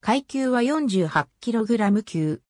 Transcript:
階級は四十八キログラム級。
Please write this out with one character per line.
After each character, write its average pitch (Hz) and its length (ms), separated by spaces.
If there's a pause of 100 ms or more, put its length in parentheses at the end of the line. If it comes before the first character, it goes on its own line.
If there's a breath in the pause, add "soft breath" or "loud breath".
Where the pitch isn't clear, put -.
階 262 220
級 269 260
は 247 120
四 285 260
十 185 200
八 156 200 (140)
キ 240 100
ロ 220 140
グ 226 120
ラ 208 140
ム 214 120
級。 156 460